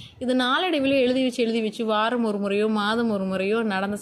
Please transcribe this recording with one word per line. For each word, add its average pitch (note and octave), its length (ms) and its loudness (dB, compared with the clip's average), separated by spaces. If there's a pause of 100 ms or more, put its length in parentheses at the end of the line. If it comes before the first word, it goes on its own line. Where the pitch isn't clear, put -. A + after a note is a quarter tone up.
(200)
இது B3+ 160 0
நாளடைவில் C4+ 560 0
எழுதி C4 320 4
வச்சு, B3 200 0
எழுதி A3+ 180 0
வச்சு, G#3+ 240 -4
வாரம் A3+ 380 0
ஒரு G#3 140 0
முறையோ, G3+ 300 0
மாதம் A3 420 0
ஒரு G3+ 140 -2
முறையோ F#3+ 400 -2
நடந்த G3+ 380 -2